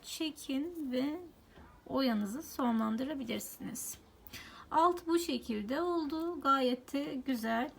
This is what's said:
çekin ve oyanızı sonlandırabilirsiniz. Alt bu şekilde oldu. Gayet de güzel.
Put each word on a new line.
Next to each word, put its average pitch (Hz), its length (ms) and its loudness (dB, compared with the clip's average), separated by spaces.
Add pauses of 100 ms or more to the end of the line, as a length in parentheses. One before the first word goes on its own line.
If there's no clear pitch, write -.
çekin 302 880 -4
ve 285 280 0 (640)
oyanızı 233 580 2
sonlandırabilirsiniz. 226 1500 -2 (720)
Alt 349 360 4
bu 339 120 6
şekilde 240 600 -2
oldu. 330 600 0
Gayet 262 520 4
de 285 320 -2
güzel. 226 540 0